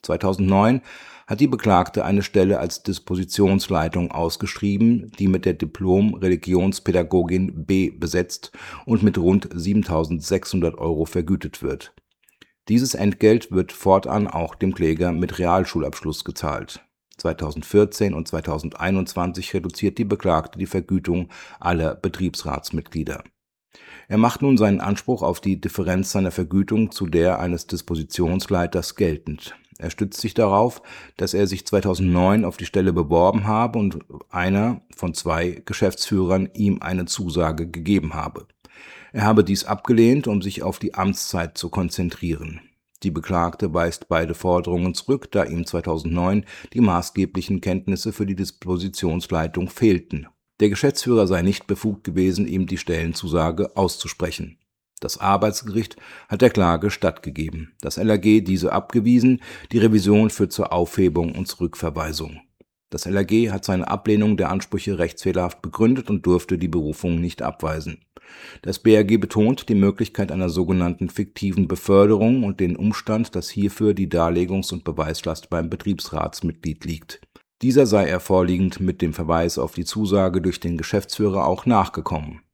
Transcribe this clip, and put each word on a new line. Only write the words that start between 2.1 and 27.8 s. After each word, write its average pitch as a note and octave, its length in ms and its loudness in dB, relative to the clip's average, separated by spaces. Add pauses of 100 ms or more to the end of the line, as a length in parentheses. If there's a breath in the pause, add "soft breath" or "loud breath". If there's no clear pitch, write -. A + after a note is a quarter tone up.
Stelle F#2+ 380 2
als E2+ 240 -6
Dispositionsleitung F#2 1300 0
ausgeschrieben, G2+ 1040 0
die G2+ 100 2
mit F#2 180 2
der F#2 80 4
Diplom-Religionspädagogin F2+ 2000 0
B F#2+ 240 2
besetzt - 600 -4 (340 loud breath)
und A2+ 160 2
mit G2+ 160 4
rund F#2 360 2
siebentausendsechshundert E2+ 1200 -2
Euro D#2+ 280 -2
vergütet E2+ 580 -4
wird. C2+ 320 -8 (720 soft breath)
Dieses A#2+ 280 2
Entgelt G#2+ 560 2
wird F#2 200 0
fortan F#2+ 560 2
auch E2 280 -6
dem F#2+ 200 0
Kläger E2+ 360 0
mit E2+ 280 -4
Realschulabschluss E2+ 840 -2
gezahlt. - 600 -8 (320)
Zweitausendvierzehn E2 960 0
und D2+ 140 -6
zweitausendeinundzwanzig F2 1300 -4
reduziert F#2+ 440 -2
die A2 80 -2
Beklagte F2+ 540 -2
die F2+ 60 -4
Vergütung F2 640 -2 (300 loud breath)
aller D#2+ 360 0
Betriebsratsmitglieder. D#2+ 1300 -6 (840 loud breath)
Er G#2 100 0
macht A#2 240 2
nun C#3 160 4
seinen G2+ 240 4
Anspruch G2+ 400 -2
auf - 200 -2
die F#2+ 200 -2
Differenz F#2 500 -2
seiner F#2+ 200 0
Vergütung G2 600 0
zu - 140 -6
der E2+ 340 2
eines E2+ 280 -4
Dispositionsleiters F2 1300 -2